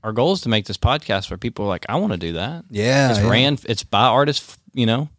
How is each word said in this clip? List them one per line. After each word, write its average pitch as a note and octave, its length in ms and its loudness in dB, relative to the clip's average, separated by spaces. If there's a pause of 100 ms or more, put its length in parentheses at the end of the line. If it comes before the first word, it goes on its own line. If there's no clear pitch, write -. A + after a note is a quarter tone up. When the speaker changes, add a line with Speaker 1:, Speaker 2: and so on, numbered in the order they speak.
Speaker 1:
our A2 80 -4
goal B2+ 220 2
is F#3 80 -4
to A#2 80 -4
make G#2+ 160 0
this G2+ 120 -8
podcast A#2+ 520 -2
where F#2 80 -8
people G#2+ 260 -6
are G2+ 60 -2
like, F2+ 180 -4
"I A2+ 80 -4
wanna F#3 220 -2
do E2+ 160 -6
that." B2 360 -8
Speaker 2:
Yeah, B2+ 420 2
Speaker 1:
It's G#2+ 80 2
Speaker 2:
yeah. G#2+ 100 2
Speaker 1:
ran, C3 340 4
it's A2 220 -4
by G#2 180 2
artists, C3+ 540 2 (160)
you B2 120 0
know B2 220 0 (120)